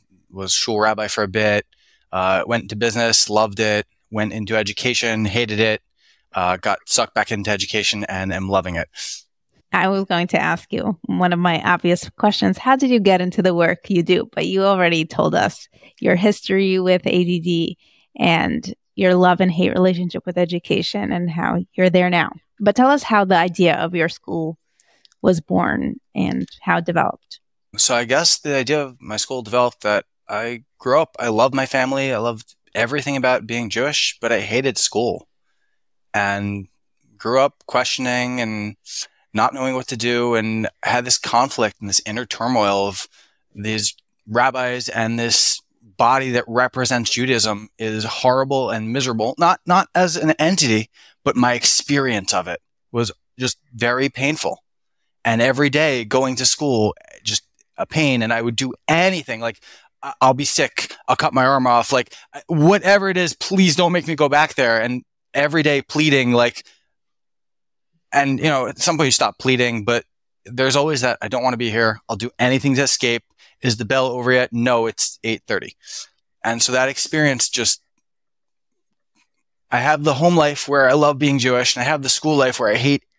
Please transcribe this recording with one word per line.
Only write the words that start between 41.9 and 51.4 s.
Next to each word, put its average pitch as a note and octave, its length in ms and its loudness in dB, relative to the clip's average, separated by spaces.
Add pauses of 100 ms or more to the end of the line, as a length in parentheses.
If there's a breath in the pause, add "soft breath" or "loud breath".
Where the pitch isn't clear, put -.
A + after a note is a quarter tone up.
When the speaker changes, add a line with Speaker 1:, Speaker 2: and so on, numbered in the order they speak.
Speaker 1:
inner A2+ 200 -8
turmoil G2+ 600 0
of G2 220 -8 (460 soft breath)
these G#2+ 420 -6 (320)
rabbis B2 640 0
and A2+ 280 -2
this - 420 0 (360)
body C3 360 2
that A#2+ 140 0
represents B2 640 -2
Judaism A2 680 -2
is A2 260 -4
horrible C3 640 0
and A2 220 -4
miserable, B2 460 -2
not, F3 280 2
not F#3 280 2
as F3 220 2
an D3+ 160 0
entity, C#3+ 580 0 (340 soft breath)
but - 120 0
my B2 180 2